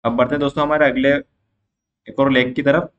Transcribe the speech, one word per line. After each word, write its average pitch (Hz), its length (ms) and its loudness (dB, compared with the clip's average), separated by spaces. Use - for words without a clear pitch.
अब 117 80 -2
बढ़ते 127 220 -2
हैं 143 60 -4
दोस्तों 143 220 -2
हमारे 151 240 2
अगले 131 240 2
एक - 1080 -10
और 135 140 2
लेख 127 220 0
की - 80 -4
तरफ 147 360 0